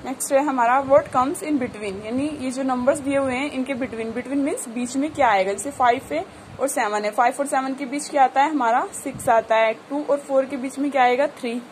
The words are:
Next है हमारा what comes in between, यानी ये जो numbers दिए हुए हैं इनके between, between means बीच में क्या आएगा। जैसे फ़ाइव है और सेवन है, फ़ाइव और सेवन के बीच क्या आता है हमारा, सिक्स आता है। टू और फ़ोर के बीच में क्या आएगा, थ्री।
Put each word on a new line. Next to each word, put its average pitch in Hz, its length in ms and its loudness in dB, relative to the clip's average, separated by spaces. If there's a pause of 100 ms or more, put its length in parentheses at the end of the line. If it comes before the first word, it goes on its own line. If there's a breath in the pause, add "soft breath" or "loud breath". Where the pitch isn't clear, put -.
Next 262 280 -6
है 269 120 4
हमारा 262 400 2
what 277 280 6
comes 277 300 0
in 302 160 0
between, 208 460 -6
यानी 262 240 -2 (120)
ये 262 100 -4
जो 262 120 -6
numbers 262 360 2
दिए 277 200 -2
हुए 269 160 0
हैं 285 160 -4
इनके 262 260 -4
between, 226 380 -6
between 254 300 -2
means 330 240 -4
बीच 240 280 -6
में 285 160 -2
क्या 269 160 4
आएगा। 196 240 2
जैसे 226 180 -6
फ़ाइव 262 420 0
है 320 120 -4 (360 loud breath)
और 262 80 0
सेवन 208 360 -2
है, 208 60 0
फ़ाइव 247 300 2
और 277 60 0
सेवन 269 280 -2
के 277 120 -6
बीच 285 240 -6
क्या 285 140 6
आता 262 180 4
है 302 80 4
हमारा, 254 440 2
सिक्स - 360 -6
आता 226 260 4
है। 220 160 4 (160)
टू 285 140 -4
और 285 160 0
फ़ोर 269 280 0
के 269 100 -8
बीच 269 220 -8
में 285 120 0
क्या 262 120 4
आएगा, 247 280 4
थ्री। 240 300 -6 (120)